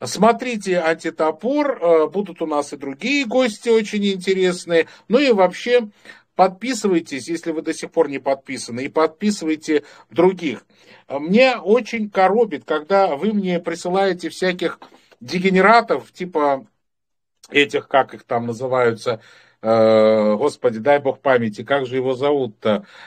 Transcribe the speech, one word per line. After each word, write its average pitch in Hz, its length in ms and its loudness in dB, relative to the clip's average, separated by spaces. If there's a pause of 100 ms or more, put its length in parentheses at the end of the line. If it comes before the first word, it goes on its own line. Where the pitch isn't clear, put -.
Смотрите 208 800 0
«Антитопор», 165 1000 -2
э, 165 280 4
будут 175 340 -6
у 165 40 -4
нас 147 260 -2
и 147 60 -12
другие 185 480 -4
гости 240 420 -2
очень 214 400 0
интересные. 185 800 0 (220)
Ну 226 100 4
и 277 140 2
вообще, 214 560 0 (460)
подписывайтесь, 185 920 -2
если 165 240 -6
вы 156 100 -6
до 156 120 -6
сих - 180 -12
пор 160 180 2
не 135 100 -6
подписаны, 131 680 -6
и - 40 -8
подписывайте 160 920 -2 (260)
других. 170 560 0 (440)
Мне 208 480 2
очень 214 520 -2
коробит, 196 540 0
когда 160 540 0
вы 202 160 -2
мне 185 260 -2
присылаете 180 680 -4
всяких 180 500 -4 (400)
дегенератов, 185 960 2
типа 147 520 -2 (840)
этих, - 360 0
как 131 280 2
их 107 80 -20
там 120 240 -4
называются, 120 760 -2 (400)
э, 110 760 4
господи, 123 440 -2
дай 139 200 4
бог 131 220 -4
памяти, 117 420 0
как 139 220 -2
же 123 100 -6
его 131 200 -2
зовут-то, 123 720 -2 (220)